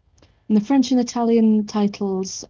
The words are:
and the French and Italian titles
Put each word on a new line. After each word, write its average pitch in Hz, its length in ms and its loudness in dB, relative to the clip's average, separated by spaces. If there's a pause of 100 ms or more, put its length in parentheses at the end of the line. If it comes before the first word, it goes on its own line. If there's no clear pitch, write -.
(480)
and 214 100 2
the 208 40 4
French 262 280 0
and 254 100 2
Italian 226 680 2
titles 202 840 -4